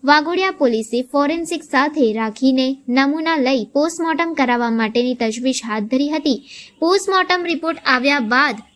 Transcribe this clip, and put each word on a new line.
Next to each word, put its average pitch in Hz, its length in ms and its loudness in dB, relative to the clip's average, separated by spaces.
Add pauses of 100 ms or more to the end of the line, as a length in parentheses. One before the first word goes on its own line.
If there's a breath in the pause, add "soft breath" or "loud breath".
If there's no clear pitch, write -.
વાઘોડિયા 349 540 2
પોલીસે 233 400 0 (140)
ફોરેન્સિક 311 580 -2
સાથે 294 340 2 (140)
રાખીને 262 480 0 (300)
નમૂના 302 500 0
લઈ 254 260 0
પોસ્ટમોર્ટમ 320 640 0
કરાવવા 240 400 0
માટેની 240 440 0
તજવીજ 233 440 -2
હાથ 214 240 -4
ધરી 269 240 0
હતી. 311 240 0 (420 loud breath)
પોસ્ટમોર્ટમ 359 720 2
રિપોર્ટ 320 440 -2
આવ્યા 262 380 0
બાદ 262 300 2 (140)